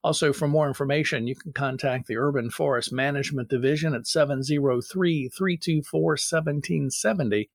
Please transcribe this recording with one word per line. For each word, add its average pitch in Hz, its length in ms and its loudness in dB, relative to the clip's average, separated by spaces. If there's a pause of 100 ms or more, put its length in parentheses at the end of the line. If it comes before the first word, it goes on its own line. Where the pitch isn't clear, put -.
Also, 156 300 2
for 147 160 0
more 151 180 4
information, 139 600 0
you 131 80 -4
can 151 160 -14
contact 131 560 -2
the 110 80 -2
Urban 127 340 0
Forest 135 420 0
Management 135 560 -2
Division 143 460 2
at 117 140 -6
seven 143 340 2
zero 139 380 2
three, 165 480 0
three 185 280 0
two 156 280 0
four, 156 320 0
seventeen 147 720 0
seventy 123 640 0